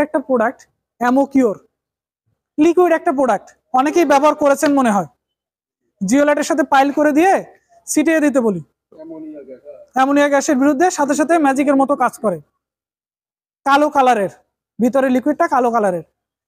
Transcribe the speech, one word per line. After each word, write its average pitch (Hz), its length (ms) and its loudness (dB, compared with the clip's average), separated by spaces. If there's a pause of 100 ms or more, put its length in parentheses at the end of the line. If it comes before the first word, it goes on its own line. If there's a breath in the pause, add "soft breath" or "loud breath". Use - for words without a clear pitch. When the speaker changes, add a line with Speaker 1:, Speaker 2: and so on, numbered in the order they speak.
Speaker 1:
একটা 302 220 -4
product 240 320 -2 (420)
Amocure 254 540 0 (1080)
লিকুইড 339 360 2
একটা 330 180 -4
product, 240 300 -2 (320)
অনেকেই 302 320 0
ব্যবহার 294 320 2
করেছেন 285 360 0
মনে 240 160 0
হয়। 175 140 -4 (1000)
জিওলাইটের 285 400 0
সাথে 311 140 0 (100)
pile 269 240 2
করে 302 200 2
দিয়ে 370 160 4 (580)
ছিটিয়ে 320 340 0
দিতে 277 220 0
বলি, 180 140 -4 (360)
Speaker 2:
অ্যামোনিয়া 311 500 -18
গ্যাস। 262 140 -20 (340)
Speaker 1:
অ্যামোনিয়া 285 360 2
গ্যাসের 277 300 0
বিরুদ্ধে 294 260 2 (100)
সাথে 285 220 -2
সাথে 311 140 0 (120)
ম্যাজিকের 269 360 0
মতো 277 120 0 (100)
কাজ 226 100 -2 (100)
করে। 175 140 -4 (1300)
কালো 285 300 2
কালারের, 240 360 2 (480)
ভিতরে 254 360 0
লিকুইডটা 294 380 0
কালো 247 220 0
কালারের। 185 300 -2 (420)